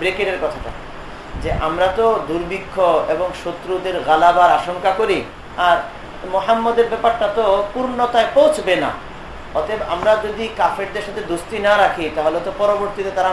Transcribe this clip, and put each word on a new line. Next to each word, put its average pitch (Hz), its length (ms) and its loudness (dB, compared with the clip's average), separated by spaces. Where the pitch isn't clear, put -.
ব্রেকেটের 190 440 -2
কথাটা, - 260 -4
যে 160 80 -2
আমরা 175 220 2
তো 226 80 4
দুর্ভিক্ষ 175 440 -6
এবং 180 140 -2
শত্রুদের 180 540 -4
গালাবার 175 500 6
আশঙ্কা 180 420 0
করি, 202 180 2
আর 170 80 6
মুহাম্মদের 226 580 2
ব্যাপারটা 226 340 0
তো 226 60 2
পূর্ণতায় 240 640 0
পৌঁছবে 202 460 4
না। 127 80 -2
অতএব 208 220 -2
আমরা 214 180 4
যদি 214 200 -4
কাফেরদের 196 460 -2
সাথে 202 240 -8
দোস্তি 170 260 -6
না 208 60 6
রাখি, 170 240 2
তাহলে 160 300 2
তো 190 40 -4
পরবর্তীতে 202 560 0
তারা 185 160 2